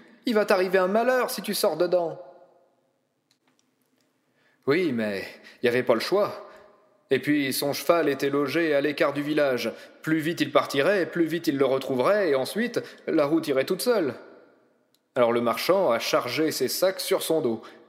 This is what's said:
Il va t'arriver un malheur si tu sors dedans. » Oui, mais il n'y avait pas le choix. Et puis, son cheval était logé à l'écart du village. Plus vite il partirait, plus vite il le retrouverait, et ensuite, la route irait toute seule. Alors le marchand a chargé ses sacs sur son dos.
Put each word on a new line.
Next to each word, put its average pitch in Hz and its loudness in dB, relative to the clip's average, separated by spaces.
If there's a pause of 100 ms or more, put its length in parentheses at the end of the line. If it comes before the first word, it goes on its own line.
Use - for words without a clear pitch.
(260)
Il 247 -2
va 208 2
t'arriver 190 2
un 185 2
malheur 240 0
si - -8
tu 208 -6
sors 175 0
dedans. » 170 0 (2500)
Oui, 160 2
mais 107 -2 (340)
il - -2
n'y - 6
avait 123 2
pas 123 2
le 113 4
choix. 180 -2 (640)
Et 131 2
puis, 143 0
son 143 -2
cheval 165 2
était 139 0
logé 147 0
à 139 4
l'écart 147 0
du 139 -4
village. 143 0 (300)
Plus 160 0
vite 156 -4
il 139 -2
partirait, 147 2
plus 165 0
vite 160 -4
il 143 0
le 135 4
retrouverait, 135 0
et 139 2
ensuite, 196 -2 (260)
la 156 2
route 156 0
irait 131 0
toute 185 -4
seule. 190 0 (1000)
Alors 120 4
le 120 2
marchand 151 2
a 117 2
chargé 135 0
ses 135 -2
sacs 185 -2
sur 175 0
son 160 0
dos. 113 -2 (260)